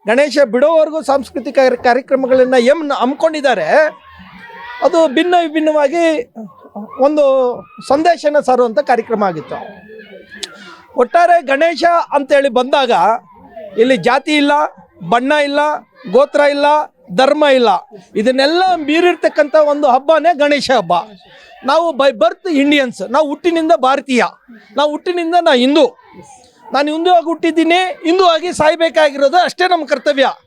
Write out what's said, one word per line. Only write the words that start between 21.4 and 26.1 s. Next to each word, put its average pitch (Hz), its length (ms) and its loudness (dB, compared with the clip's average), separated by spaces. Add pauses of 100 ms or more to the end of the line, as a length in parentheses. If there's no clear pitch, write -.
ನಾವು 320 160 2 (160)
by 277 80 4 (120)
birth 370 240 -4 (160)
ಇಂಡಿಯನ್ಸ್, 285 400 0 (120)
ನಾವು 302 180 2
ಹುಟ್ಟಿನಿಂದ 330 440 0 (120)
ಭಾರತೀಯ, 262 340 0 (560)
ನಾವು 302 160 0
ಹುಟ್ಟಿನಿಂದ 339 420 -4 (120)
ನಾ 294 60 4 (100)
ಹಿಂದೂ. 285 220 2 (880)